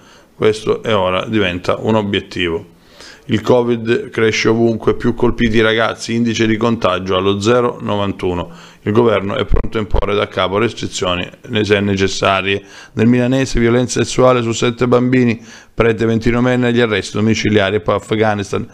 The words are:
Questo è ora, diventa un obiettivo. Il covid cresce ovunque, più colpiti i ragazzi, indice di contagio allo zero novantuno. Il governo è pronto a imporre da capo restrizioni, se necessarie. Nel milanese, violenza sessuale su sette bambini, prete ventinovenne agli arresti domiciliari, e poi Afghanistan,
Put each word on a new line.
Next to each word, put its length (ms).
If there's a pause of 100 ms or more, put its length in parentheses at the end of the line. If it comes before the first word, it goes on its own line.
(340)
Questo 480
è 120
ora, 320
diventa 540
un 140
obiettivo. 840 (500)
Il 160
covid 680
cresce 400
ovunque, 480
più 180
colpiti 440
i 20
ragazzi, 540
indice 340
di 80
contagio 580
allo 260
zero 400
novantuno. 720 (320)
Il 80
governo 460
è 80
pronto 320
a 40
imporre 340
da 120
capo 320
restrizioni, 720 (320)
se 160
necessarie. 840 (340)
Nel 120
milanese, 540
violenza 420
sessuale 400
su 80
sette 380
bambini, 520 (320)
prete 340
ventinovenne 640
agli 120
arresti 380
domiciliari, 580
e 40
poi 160
Afghanistan, 760